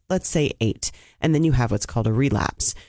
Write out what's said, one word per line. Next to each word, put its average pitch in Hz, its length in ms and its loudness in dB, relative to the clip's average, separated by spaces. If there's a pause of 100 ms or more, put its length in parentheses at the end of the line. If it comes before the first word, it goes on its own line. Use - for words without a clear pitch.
let's 185 180 -2
say, 151 320 0
eight, - 320 -2 (300)
and 156 120 2
then 151 120 4
you 156 80 4
have 120 180 2
what's 101 140 -2
called 113 220 -2
a 110 60 2
relapse. - 640 0 (140)